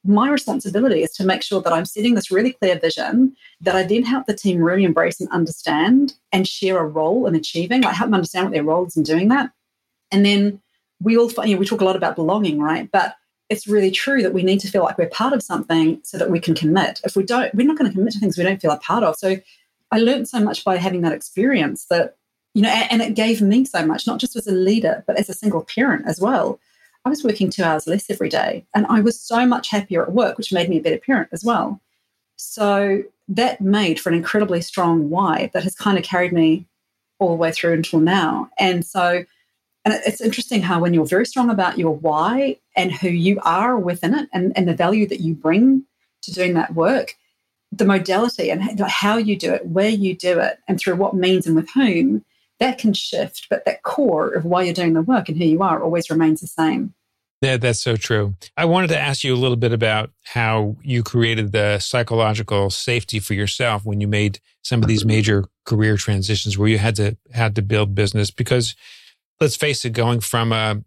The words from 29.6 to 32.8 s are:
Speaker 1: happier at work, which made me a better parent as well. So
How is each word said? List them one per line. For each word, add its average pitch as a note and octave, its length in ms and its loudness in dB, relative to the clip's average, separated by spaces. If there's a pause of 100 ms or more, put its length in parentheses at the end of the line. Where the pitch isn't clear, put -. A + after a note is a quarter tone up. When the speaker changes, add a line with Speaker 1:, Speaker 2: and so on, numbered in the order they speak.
Speaker 1:
happier G3 340 -2
at E3+ 80 -4
work, A3 260 0
which - 140 -6
made F3 160 2
me F3 100 0
a D3+ 40 0
better D#3+ 160 0
parent - 340 -2
as - 100 -12
well. G#3 380 -2 (560)
So G3+ 680 0 (260)